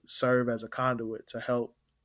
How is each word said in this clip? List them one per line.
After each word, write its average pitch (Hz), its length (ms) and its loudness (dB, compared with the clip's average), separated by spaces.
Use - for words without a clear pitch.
serve 123 420 4
as 113 160 -2
a 117 60 -12
conduit 120 580 -4
to 117 120 -8
help 120 360 -2